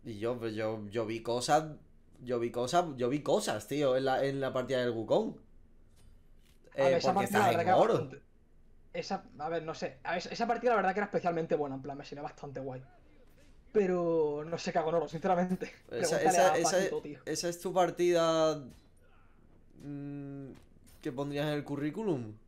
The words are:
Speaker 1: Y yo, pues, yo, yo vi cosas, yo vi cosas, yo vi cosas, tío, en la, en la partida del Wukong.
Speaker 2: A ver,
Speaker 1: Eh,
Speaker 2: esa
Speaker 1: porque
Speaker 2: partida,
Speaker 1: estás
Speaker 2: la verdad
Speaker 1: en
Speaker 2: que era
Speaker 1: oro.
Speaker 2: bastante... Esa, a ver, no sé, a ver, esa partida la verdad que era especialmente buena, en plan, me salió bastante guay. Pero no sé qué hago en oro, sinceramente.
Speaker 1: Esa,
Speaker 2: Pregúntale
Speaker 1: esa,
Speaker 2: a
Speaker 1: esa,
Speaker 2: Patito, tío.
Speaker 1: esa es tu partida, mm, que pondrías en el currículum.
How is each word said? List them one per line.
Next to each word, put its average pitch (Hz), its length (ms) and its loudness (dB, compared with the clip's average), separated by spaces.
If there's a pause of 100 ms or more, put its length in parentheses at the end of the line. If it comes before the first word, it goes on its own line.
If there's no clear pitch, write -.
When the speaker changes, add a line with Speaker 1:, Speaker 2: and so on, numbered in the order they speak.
Speaker 1:
Y 110 140 -10
yo, 117 200 -2
pues, 113 160 -4
yo, 110 340 -4
yo 113 160 -2
vi 113 180 -4
cosas, 151 520 0 (460)
yo 123 180 -2
vi 117 120 -2
cosas, 123 340 2 (120)
yo 120 120 0
vi 143 140 -2
cosas, 143 440 0
tío, 139 300 2
en 135 80 0
la, 131 200 2
en 139 160 -2
la 131 120 -4
partida 127 260 0
del 123 120 0
Wukong. 113 440 0 (1400)
Speaker 2:
A 135 120 4
ver, 135 40 4
Speaker 1:
Eh, 127 60 4
Speaker 2:
esa 135 140 2
Speaker 1:
porque - 0 -
Speaker 2:
partida, 196 260 2
Speaker 1:
estás - 20 6
Speaker 2:
la 196 60 6
verdad - 140 2
Speaker 1:
en 165 40 0
Speaker 2:
que 180 40 0
era 185 80 6
Speaker 1:
oro. 214 220 6
Speaker 2:
bastante... - 220 -8 (720)
Esa, 175 300 -6 (160)
a 156 100 -6
ver, 165 140 -4
no 156 120 -8
sé, - 280 -8
a 165 100 -4
ver, 175 180 -4
esa 208 160 -4
partida 240 240 2
la 226 60 4
verdad 185 160 2
que 196 60 -2
era 214 80 0
especialmente 165 480 0
buena, 143 200 -2
en 135 60 -8
plan, 139 160 -10
me 143 80 -12
salió 143 180 -12
bastante 139 360 -12
guay. 131 240 -10 (880)
Pero 165 760 2
no 165 120 -4
sé - 140 -4
qué 175 80 2
hago 156 100 0
en 160 60 0
oro, 156 120 2
sinceramente. 180 640 0 (200)
Speaker 1:
Esa, 156 300 0
Speaker 2:
Pregúntale 190 80 6
Speaker 1:
esa, 185 240 6
Speaker 2:
a 170 40 2
Speaker 1:
esa, 165 200 2
Speaker 2:
Patito, 156 240 0
tío. 147 240 -12
Speaker 1:
esa 156 240 -4
es 170 100 -8
tu 180 140 -6
partida, 165 880 4 (1200)
mm, 139 680 -10 (500)
que 151 100 -6
pondrías 143 360 -4
en 151 60 -2
el 147 100 -4
currículum. 143 680 -4 (140)